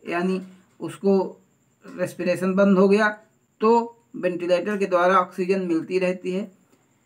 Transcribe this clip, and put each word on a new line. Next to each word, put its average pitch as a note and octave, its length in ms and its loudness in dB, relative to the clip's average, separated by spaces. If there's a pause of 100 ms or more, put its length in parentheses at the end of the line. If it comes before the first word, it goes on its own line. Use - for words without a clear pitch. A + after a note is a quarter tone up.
यानी F#3 320 -4 (380)
उसको F#3 600 -2 (440)
respiration F3+ 680 -4
बंद G3 240 4
हो G3 120 6
गया, G#3+ 200 4 (520)
तो A#3 360 2 (180)
ventilator F3 600 -2
के G3 80 0
द्वारा F3+ 340 2
oxygen F#3 420 -2
मिलती E3+ 380 -2
रहती F#3 320 -4
है, G3+ 200 -6 (540)